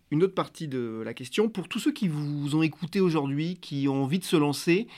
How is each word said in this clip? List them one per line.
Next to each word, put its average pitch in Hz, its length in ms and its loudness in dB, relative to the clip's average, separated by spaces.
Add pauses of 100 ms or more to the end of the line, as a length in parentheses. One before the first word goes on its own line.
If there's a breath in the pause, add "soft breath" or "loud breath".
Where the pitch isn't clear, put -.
(100)
une 151 120 2
autre 190 120 2
partie 160 340 -6
de 117 360 -4
la 113 80 -6
question, 131 360 0
pour 202 200 -6
tous - 100 -6
ceux 285 140 0
qui 220 160 -2
vous 147 460 -2
ont 160 80 4
écouté 160 380 -2
aujourd'hui, 160 600 0
qui 139 280 -2
ont 139 160 2
envie 143 140 0
de 175 60 -6
se - 120 2
lancer, 160 500 2 (120)